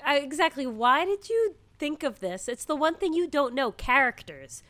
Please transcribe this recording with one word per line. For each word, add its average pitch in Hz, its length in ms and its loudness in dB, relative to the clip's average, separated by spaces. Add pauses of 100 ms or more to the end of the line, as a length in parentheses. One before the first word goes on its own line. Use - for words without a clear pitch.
I, 285 140 2
exactly, 285 480 0
why 247 380 4
did 392 240 -4
you 453 280 0 (220)
think 294 240 -4
of 254 180 -4
this? 185 280 -6
It's 247 160 -8
the 302 120 -2
one 311 180 2
thing 359 180 -2
you 339 160 0
don't 269 260 0
know, 262 180 0
characters. 240 960 -2